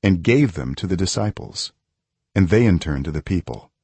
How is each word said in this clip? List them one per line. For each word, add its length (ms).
and 180
gave 320
them 220
to 100
the 100
disciples, 760
and 140
they 180
in 120
turn 260
to 60
the 120
people. 480